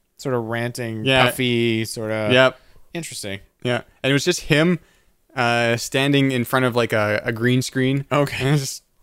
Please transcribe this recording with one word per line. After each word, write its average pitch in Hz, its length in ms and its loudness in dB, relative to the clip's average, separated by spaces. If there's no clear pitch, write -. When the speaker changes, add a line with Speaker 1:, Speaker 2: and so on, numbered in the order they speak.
Speaker 1:
sort 135 160 -6
of 120 120 -2
ranting, 117 600 -6
Speaker 2:
Yeah. 131 200 4
Speaker 1:
puffy, 117 600 0
sort 110 260 -8
of 110 200 -2
Speaker 2:
Yep. 131 280 6
Speaker 1:
Interesting. 107 460 -10
Speaker 2:
Yeah, 123 200 -2
and 131 80 0
it 135 40 2
was 139 120 0
just 180 160 0
him, 160 380 2
uh, 117 420 2
standing 135 540 0
in 120 140 -2
front 127 200 0
of, 120 100 -2
like, 117 180 2
a, 107 300 0
a 123 80 -4
green 123 300 0
screen. 135 500 -2
Speaker 1:
Okay. 143 320 0
Speaker 2:
And 139 120 2
it's 143 60 0
just, - 220 -10